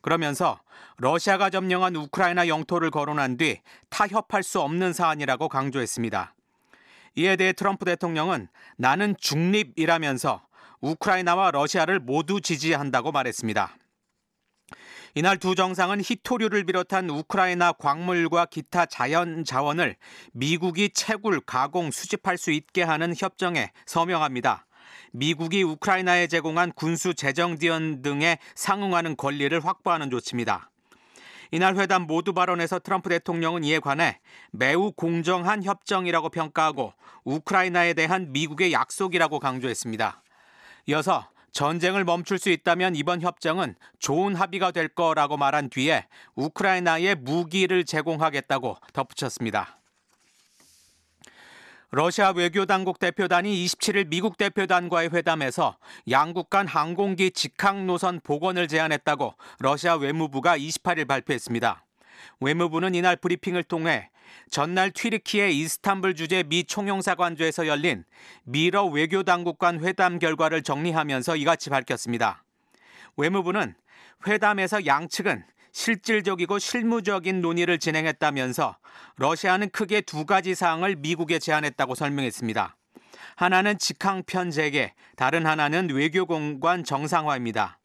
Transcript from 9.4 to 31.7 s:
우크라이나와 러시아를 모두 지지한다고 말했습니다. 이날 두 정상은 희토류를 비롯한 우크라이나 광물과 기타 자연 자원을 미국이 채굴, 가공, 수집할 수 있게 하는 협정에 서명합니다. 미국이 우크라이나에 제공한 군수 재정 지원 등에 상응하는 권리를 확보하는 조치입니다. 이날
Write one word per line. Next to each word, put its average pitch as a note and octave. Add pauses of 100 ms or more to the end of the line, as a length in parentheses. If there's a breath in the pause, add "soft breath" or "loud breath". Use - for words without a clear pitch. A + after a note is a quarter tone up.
우크라이나와 F3+
러시아를 D#3+
모두 D3+
지지한다고 C#3+
말했습니다. A2 (1400 loud breath)
이날 F#3
두 F#3
정상은 F#3
희토류를 G#3+
비롯한 F#3
우크라이나 F3
광물과 E3+
기타 E3+
자연 D#3+
자원을 D3 (380 loud breath)
미국이 E3
채굴, G#3
가공, C#3+
수집할 -
수 -
있게 D#3
하는 E3
협정에 F3 (160 soft breath)
서명합니다. D3 (460 loud breath)
미국이 E3
우크라이나에 F3
제공한 E3
군수 E3
재정 D#3
지원 D#3+
등에 C#3+ (180 loud breath)
상응하는 F3+
권리를 C#3+
확보하는 E3
조치입니다. A#2 (800 loud breath)
이날 F#3